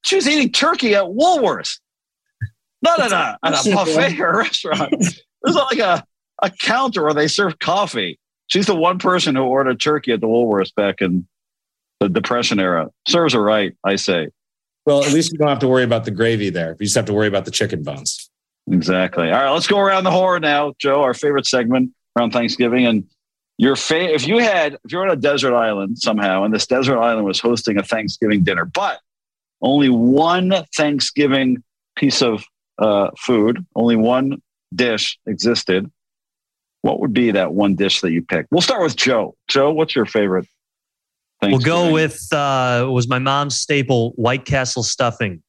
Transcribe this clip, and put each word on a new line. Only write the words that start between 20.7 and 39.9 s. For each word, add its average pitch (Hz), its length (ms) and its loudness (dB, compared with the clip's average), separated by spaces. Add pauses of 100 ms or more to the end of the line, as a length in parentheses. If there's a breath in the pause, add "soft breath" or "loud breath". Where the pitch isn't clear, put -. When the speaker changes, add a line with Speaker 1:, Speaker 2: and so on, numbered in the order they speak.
Speaker 1:
Joe, 139 240 2
our 127 120 2
favorite 143 320 0
segment 127 440 0 (260)
around 117 160 0
Thanksgiving. 120 540 0
And 107 180 0 (540)
your 131 160 4
fa-, 165 380 -2
if 135 140 0
you 214 120 2
had, 180 360 2 (100)
if 117 80 -12
you're 180 100 -2
on 190 80 0
a 165 60 2
desert 135 400 0
island 107 420 -2
somehow, 101 460 0
and 107 100 0
this 104 120 -2
desert 127 320 0
island 113 280 0
was 92 140 -2
hosting 113 380 0
a 98 40 -2
Thanksgiving 104 640 -2
dinner, 85 200 0
but 180 360 -6 (600)
only 139 280 2
one 151 640 2 (240)
Thanksgiving 135 840 0 (340)
piece 139 260 0
of, 110 220 0 (340)
uh, 104 400 2
food, 117 460 0 (120)
only 117 200 2
one 127 460 0 (320)
dish 117 520 -2
existed, 104 680 -2 (880)
what - 180 -2
would 120 140 -2
be 117 180 2
that 92 220 0
one 98 240 2
dish 95 240 0
that 87 100 0
you 82 120 0
pick? 82 280 -4
We'll 180 120 2
start 220 200 0
with 151 140 -2
Joe. 117 400 -2 (100)
Joe, 139 260 2
what's 156 220 0